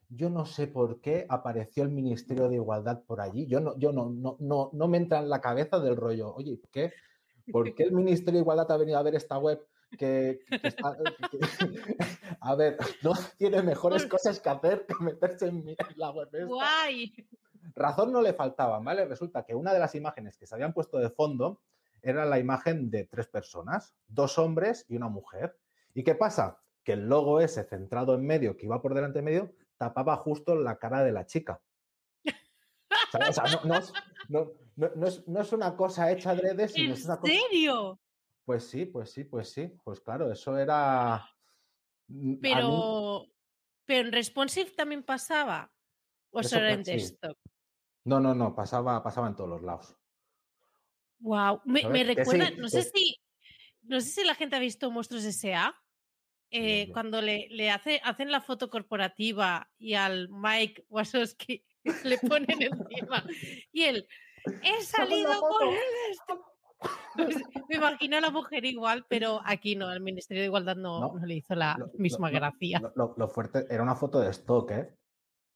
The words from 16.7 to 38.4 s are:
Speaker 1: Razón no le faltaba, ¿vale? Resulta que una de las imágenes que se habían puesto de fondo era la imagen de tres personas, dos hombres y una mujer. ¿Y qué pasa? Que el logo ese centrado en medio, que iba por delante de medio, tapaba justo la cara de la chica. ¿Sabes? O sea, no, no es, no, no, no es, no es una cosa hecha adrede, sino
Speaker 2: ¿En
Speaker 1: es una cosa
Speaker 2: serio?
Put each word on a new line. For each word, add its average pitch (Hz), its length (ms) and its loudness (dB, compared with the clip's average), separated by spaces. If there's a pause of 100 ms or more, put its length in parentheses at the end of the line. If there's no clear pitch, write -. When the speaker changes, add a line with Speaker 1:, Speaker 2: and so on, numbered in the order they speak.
Speaker 1:
Razón 147 360 2
no 247 100 4
le 208 120 4
faltaba, 131 460 0
¿vale? 170 260 0
Resulta 139 400 -6
que 117 100 -6
una 170 180 0
de 185 60 6
las 160 160 2
imágenes 147 420 -8
que 101 100 -20
se - 80 -12
habían 147 180 -4
puesto 160 240 -2
de 120 120 2
fondo 147 520 0 (400)
era 139 240 0
la 139 140 4
imagen 131 500 -2
de 104 160 -4
tres 113 220 -8
personas, 101 680 -8 (120)
dos 135 300 0
hombres 165 500 0
y 120 80 -6
una 117 140 -4
mujer. 104 480 -8 (360)
¿Y 131 100 -4
qué 160 120 6
pasa? 160 480 0 (200)
Que - 100 0
el 104 160 -2
logo 147 320 6
ese 160 240 0
centrado 120 500 0
en 131 100 -2
medio, 139 320 2
que - 100 -12
iba 117 140 -2
por 135 120 -2
delante 139 260 -2
de 143 60 -2
medio, 175 280 0 (240)
tapaba 135 400 0
justo 151 380 0
la 127 220 0
cara 127 260 0
de 127 80 4
la 98 140 -4
chica. - 360 -4 (1500)
¿Sabes? - 180 2
O - 40 0
sea, 139 140 0
no, 156 180 0
no 165 120 4
es, - 160 -4 (360)
no, 156 220 0 (240)
no, 156 200 0
no 165 120 0
es, 180 200 -6
no 175 140 -2
es 202 120 -4
una 190 220 -2
cosa 180 360 2
hecha 185 200 0
adrede, 185 380 2
sino 320 200 2
Speaker 2:
¿En 254 40 -2
Speaker 1:
es 131 120 -8
una 165 140 -2
cosa 302 140 2
Speaker 2:
serio? 311 640 2 (460)